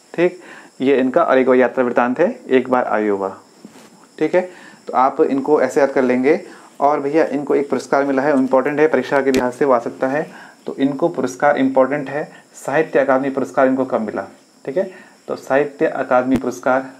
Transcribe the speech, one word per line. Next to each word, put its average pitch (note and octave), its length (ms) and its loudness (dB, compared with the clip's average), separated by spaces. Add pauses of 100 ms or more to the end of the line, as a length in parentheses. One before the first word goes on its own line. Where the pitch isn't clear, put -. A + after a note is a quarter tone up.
(140)
ठीक, F3 260 0 (400)
ये C#3 160 2
इनका, C3 260 2
और C3 160 2
एक B2+ 100 2
और B2+ 80 6
यात्रा B2+ 280 2
वृत्तांत B2 340 0
है, E3+ 100 2 (200)
एक C3 220 2
बार B2 160 2
आयोवा। G2+ 500 -2 (840)
ठीक D#3 160 -2
है, F3+ 80 2 (440)
तो - 60 -12
आप C3 280 0
इनको C#3+ 420 2
ऐसे B2+ 180 0
याद C3+ 100 4
कर C#3 120 0
लेंगे। B2+ 380 2 (400)
और D3 200 2
भैया C#3+ 260 0
इनको C#3+ 280 -2
एक C#3 160 0
पुरस्कार C#3 340 -2
मिला C3+ 180 0
है, D3 160 2
important C3 420 0
है, D3+ 80 6
परीक्षा C3+ 320 0
के C3+ 100 0
लिहाज B2 220 0
से C#3 120 -2
वो C#3 80 4
आ A#2+ 60 4
सकता C3 300 -4
है, D3+ 180 -4 (400)
तो - 100 -8
इनको C#3 320 0
पुरस्कार C#3+ 500 -2
important C3+ 520 0
है, D3+ 200 -8 (260)
साहित्य D#3 420 -2
अकादमी C3+ 320 2
पुरस्कार C3+ 360 0
इनको C3 180 0
कब B2+ 160 -2
मिला? G#2 260 -6 (380)
ठीक C#3 120 -10
है, F#3 140 -4 (380)
तो C#3 80 -6
साहित्य C#3+ 500 -2
अकादमी C3 500 0
पुरस्कार, B2+ 460 -2 (180)